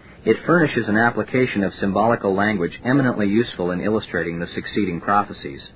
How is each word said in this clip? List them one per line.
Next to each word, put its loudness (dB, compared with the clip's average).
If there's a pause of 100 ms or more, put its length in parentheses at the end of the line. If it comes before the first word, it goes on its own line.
(240)
it 4
furnishes 2
an 2
application 0
of -2
symbolical 0
language 0
eminently 2
useful 0
in -2
illustrating -2
the -4
succeeding -4
prophecies. -2